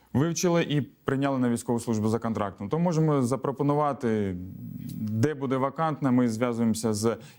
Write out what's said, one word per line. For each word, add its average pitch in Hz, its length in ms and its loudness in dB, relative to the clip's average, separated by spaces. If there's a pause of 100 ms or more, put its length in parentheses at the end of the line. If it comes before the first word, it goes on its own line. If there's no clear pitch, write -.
(140)
вивчили 170 500 2
і 147 180 0
прийняли 135 580 -2
на 123 100 2
військову 117 300 0
службу 110 280 0
за 110 120 2
контрактом, 101 500 -4
то 156 100 0
можемо 156 420 2
запропонувати, 123 1120 0 (600)
де 110 380 0
буде 135 240 -2
вакантна. 139 540 0
Ми 123 180 4
зв'язуємося 113 640 0
з 107 240 0 (220)